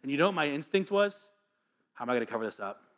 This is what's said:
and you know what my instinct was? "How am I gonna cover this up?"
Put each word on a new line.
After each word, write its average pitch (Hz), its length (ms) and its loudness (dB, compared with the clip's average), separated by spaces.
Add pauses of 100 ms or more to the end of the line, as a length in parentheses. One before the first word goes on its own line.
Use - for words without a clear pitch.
and 135 100 -4
you 143 60 0
know 170 80 6
what 202 80 2
my 156 140 0
instinct 160 420 -2
was? 202 380 0 (640)
"How 120 100 -10
am 123 60 -4
I 123 40 2
gonna 117 120 0
cover 113 180 -4
this 107 160 -6
up?" 101 220 -8 (140)